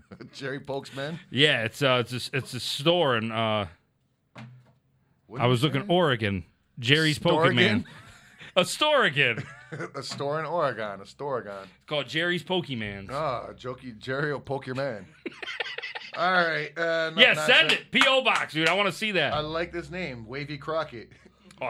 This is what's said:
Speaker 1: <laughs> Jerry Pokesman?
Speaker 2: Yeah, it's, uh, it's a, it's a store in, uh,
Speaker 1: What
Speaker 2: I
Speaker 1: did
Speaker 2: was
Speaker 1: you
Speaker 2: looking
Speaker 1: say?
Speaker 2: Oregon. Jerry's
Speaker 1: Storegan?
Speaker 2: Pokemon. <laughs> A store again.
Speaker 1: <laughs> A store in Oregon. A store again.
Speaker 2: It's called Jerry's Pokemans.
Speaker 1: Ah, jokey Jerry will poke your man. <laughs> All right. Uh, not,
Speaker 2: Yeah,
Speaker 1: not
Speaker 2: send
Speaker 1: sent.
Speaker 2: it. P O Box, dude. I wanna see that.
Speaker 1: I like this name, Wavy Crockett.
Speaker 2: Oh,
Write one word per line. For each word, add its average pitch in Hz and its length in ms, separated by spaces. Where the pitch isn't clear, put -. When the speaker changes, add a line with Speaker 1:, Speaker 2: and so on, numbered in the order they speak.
Speaker 1:
<laughs> - 200
Jerry 135 280
Pokesman? 139 580
Speaker 2:
Yeah, 131 360
it's, - 160
uh, 127 280
it's 123 240
a, 139 40
it's - 160
a 123 60
store 147 580
in, 113 160
uh, 107 340
Speaker 1:
What 117 140
Speaker 2:
I - 20
Speaker 1:
did 120 60
Speaker 2:
was 120 120
Speaker 1:
you 151 60
Speaker 2:
looking 135 140
Speaker 1:
say? 202 120
Speaker 2:
Oregon. 110 520
Jerry's 147 380
Speaker 1:
Storegan? 123 640
Speaker 2:
Pokemon. - 60
<laughs> - 60
A 185 60
store 294 400
again. 135 400
Speaker 1:
<laughs> - 260
A 135 60
store 139 380
in 156 60
Oregon. 113 560
A 98 40
store 135 340
again. 98 240
Speaker 2:
It's - 240
called 143 200
Jerry's 170 340
Pokemans. 113 680
Speaker 1:
Ah, 127 400
jokey 123 460
Jerry 135 340
will 127 80
poke 135 260
your 131 100
man. 123 300
<laughs> - 560
All 175 140
right. 160 460
Uh, 165 320
not, 160 80
Speaker 2:
Yeah, 233 160
Speaker 1:
not 156 140
Speaker 2:
send 311 240
Speaker 1:
sent. - 100
Speaker 2:
it. - 100
P 262 160
O 262 160
Box, 170 300
dude. 160 160
I 175 40
wanna 196 200
see 214 180
that. 147 220
Speaker 1:
I 151 80
like 160 320
this 160 180
name, 139 340
Wavy 143 320
Crockett. 151 520
Speaker 2:
Oh, 131 80